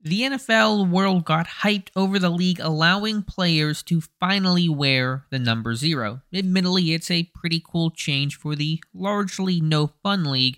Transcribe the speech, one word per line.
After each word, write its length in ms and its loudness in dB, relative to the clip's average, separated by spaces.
The 200 -2
N 100 -2
F 160 -8
L 340 4
world 420 2
got 200 0
hyped 500 -2
over 220 0
the 140 2
league 280 0
allowing 640 0
players 600 0
to 180 0
finally 480 2
wear 640 0
the 80 -4
number 380 0
zero. 480 -4
Admittedly, 640 2
it's 160 -6
a 240 -2
pretty 280 -4
cool 280 0
change 440 -2
for 200 -6
the 280 -4
largely 640 -2
no-fun 640 0
league 340 0